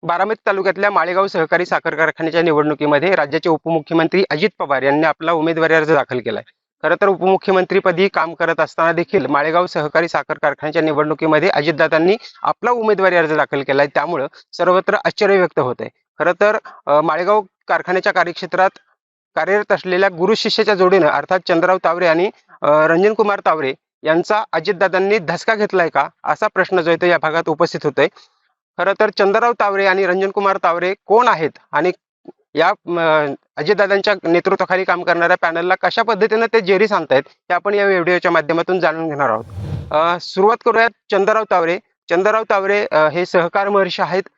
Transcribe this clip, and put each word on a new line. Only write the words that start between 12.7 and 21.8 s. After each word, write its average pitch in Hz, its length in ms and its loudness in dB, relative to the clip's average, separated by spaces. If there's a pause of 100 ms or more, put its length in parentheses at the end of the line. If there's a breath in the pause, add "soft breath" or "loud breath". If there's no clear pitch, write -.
उमेदवारी 202 460 2
अर्ज 156 160 2
दाखल 143 300 -2
केलाय, 139 240 2
त्यामुळं 147 400 -4 (260 loud breath)
सर्वत्र 180 520 0
आश्चर्य 196 320 0
व्यक्त 175 220 0
होत 127 220 -2
आहे. 120 100 -10 (280)
खरं 165 220 0
तर, 208 160 2 (300 loud breath)
अ, 147 140 4
माळेगाव 175 420 0 (260)
कारखान्याच्या 180 440 -2
कार्यक्षेत्रात 180 580 0 (680)
कार्यरत 190 360 0
असलेल्या 185 360 0
गुरु 185 260 0
शिष्याच्या 214 400 -2
जोडीनं 180 340 4
अर्थात 151 400 -2
चंद्रराव 180 360 2